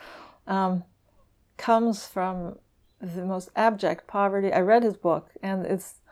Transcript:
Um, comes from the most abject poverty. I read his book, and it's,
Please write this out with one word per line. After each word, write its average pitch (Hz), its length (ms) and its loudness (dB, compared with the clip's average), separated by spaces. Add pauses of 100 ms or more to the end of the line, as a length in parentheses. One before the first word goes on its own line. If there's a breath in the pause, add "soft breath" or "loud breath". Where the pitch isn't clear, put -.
(480 loud breath)
Um, 185 360 0 (760)
comes 226 500 0
from 185 500 -6 (420)
the 180 260 -10
most 185 300 -6
abject 208 520 0
poverty. 196 440 0
I 185 100 4
read 214 220 6
his 208 140 0
book, 160 320 -2 (140)
and 190 220 -4
it's, - 300 -6 (160 soft breath)